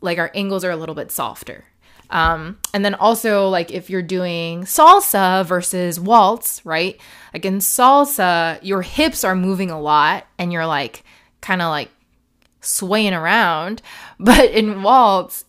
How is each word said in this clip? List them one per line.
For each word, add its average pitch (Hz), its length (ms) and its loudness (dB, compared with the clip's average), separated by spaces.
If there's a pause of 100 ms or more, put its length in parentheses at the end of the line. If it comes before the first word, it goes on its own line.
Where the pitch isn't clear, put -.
like, 175 180 -4
our 165 160 -4
angles 196 300 -4
are 180 60 -2
a 170 60 -4
little 160 180 -10
bit - 160 -10
softer. - 540 -12 (460)
Um, 165 480 -2 (160)
and 202 100 -2
then 196 100 -2
also, 214 540 0
like, 170 220 -2
if 175 180 -12
you're 185 140 -4
doing 175 640 -6
salsa 196 840 4
versus 175 540 -4
waltz, 214 640 2
right? 170 340 -4 (340)
Like, 160 120 -8
in 190 140 -2
salsa, 202 1040 2
your 190 200 -4
hips - 420 -2
are 185 120 0
moving 185 340 -2
a 156 100 -10
lot 151 460 2 (120)
and 175 140 -6
you're, 165 140 -4
like, 143 380 -6 (360)
kinda, 180 300 -4
like, 147 180 -6 (720)
swaying 202 540 -2
around. 175 680 0 (200)
<laughs> - 180 -20
But 233 320 6
in 208 320 -2
waltz, 208 680 2